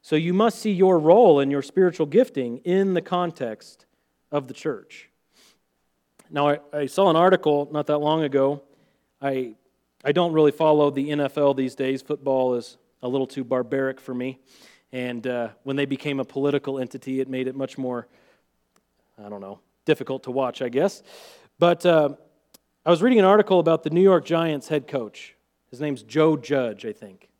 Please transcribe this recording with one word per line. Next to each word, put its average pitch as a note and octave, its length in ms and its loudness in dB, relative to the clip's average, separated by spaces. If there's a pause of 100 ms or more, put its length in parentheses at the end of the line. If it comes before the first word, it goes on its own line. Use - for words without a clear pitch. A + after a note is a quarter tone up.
So - 160 -2
you E3 160 0
must G#3+ 260 0
see G#3+ 140 -4
your F#3 260 4
role E3 400 6
and C#3 140 0
your C#3 100 -2
spiritual F3 440 0
gifting C#3 580 0
in F#3+ 300 0
the E3 80 -2
context D#3+ 800 -8 (480)
of C#3+ 160 -4
the C3+ 60 -16
church. - 560 -12 (1200)
Now, D3 180 -2
I, D3 120 -2 (120)
I D3 140 -6
saw F#3+ 240 2
an D#3+ 60 2
article E3 540 2
not D3+ 180 -6
that D3 100 0
long D3+ 240 0
ago. C#3 400 0 (580)
I, C3 360 -6 (460)
I C#3+ 100 -2
don't E3+ 200 0
really D3+ 200 4
follow D3+ 380 2
the C#3 200 -6
N D3 100 -4
F C#3 160 -4
L C#3+ 160 2
these C3 220 -4
days. C3+ 260 -4
Football C3 540 -2
is - 240 -8 (240)
a B2+ 60 -8
little C3 180 -2
too C3 180 -10
barbaric C3 560 -4
for C3 140 -12
me. B2+ 240 -8 (520)
And, B2 360 -8
uh, A#2+ 240 -6 (140)
when C#3 120 -6
they C#3+ 80 0
became C#3 340 -6
a C3 60 -4
political C#3 540 -4
entity, C3 420 -8
it C3 80 -4
made C3 180 -6
it C3 80 -8
much C3+ 220 -8
more, B2 320 -8 (1120)
I G2+ 60 -18
don't G2+ 140 -14
know, G2 180 -18 (240)
difficult C3+ 380 -2
to C3 80 -12
watch, C3 320 -6
I B2 80 -6
guess. D3+ 320 -2 (560)
But, E3+ 260 2
uh, D#3 300 2 (720)
I D#3+ 40 0
was E3+ 120 4
reading A#3+ 160 4
an F#3+ 80 6
article G3 340 6
about D#3+ 220 2
the D3+ 80 -4
New E3+ 100 2
York F#3 240 4
Giants E3 440 -2
head D3+ 200 -4
coach. - 480 -10 (340)
His B2 100 -16
name's C#3+ 220 -6
Joe D#3 360 2
Judge, B2 480 -4
I G#2+ 60 -8
think. G2 360 -20 (120)